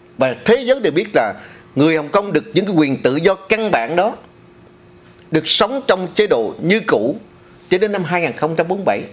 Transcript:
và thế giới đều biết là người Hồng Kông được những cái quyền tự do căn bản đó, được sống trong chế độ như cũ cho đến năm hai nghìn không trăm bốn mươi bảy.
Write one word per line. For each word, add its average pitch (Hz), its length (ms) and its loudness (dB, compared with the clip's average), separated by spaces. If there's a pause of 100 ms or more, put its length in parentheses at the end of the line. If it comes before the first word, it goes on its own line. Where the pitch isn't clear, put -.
(180)
và 127 180 0 (100)
thế 254 200 4
giới 262 140 2
đều 185 120 0
biết 196 220 -2
là 113 200 2 (420)
người 156 200 4
Hồng 147 140 -4
Kông 202 240 0
được 151 100 0 (100)
những 180 120 2
cái 190 100 -2
quyền 143 260 2
tự 131 140 2
do 185 200 2
căn 220 360 -2
bản 120 240 0
đó, 220 200 0 (1160)
được 156 160 0
sống 254 400 0
trong 185 280 0
chế 208 120 4
độ 117 340 0
như 196 260 2
cũ 127 280 0 (540)
cho 180 80 2
đến 208 140 0
năm 196 120 -4
hai 170 180 -2
nghìn 135 120 -2
không 160 220 -2
trăm 165 120 -6
bốn 190 100 -4
mươi 190 80 -10
bảy. 110 280 0